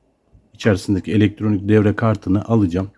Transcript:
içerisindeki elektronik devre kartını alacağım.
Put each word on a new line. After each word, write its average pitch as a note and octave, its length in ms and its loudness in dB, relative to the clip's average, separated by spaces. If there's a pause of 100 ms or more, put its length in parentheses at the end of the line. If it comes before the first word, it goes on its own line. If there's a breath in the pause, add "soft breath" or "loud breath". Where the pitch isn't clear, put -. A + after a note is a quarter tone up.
(540)
içerisindeki G2 600 -2
elektronik G#2 560 0
devre G#2 260 2
kartını G#2 500 -2
alacağım. G2 520 -2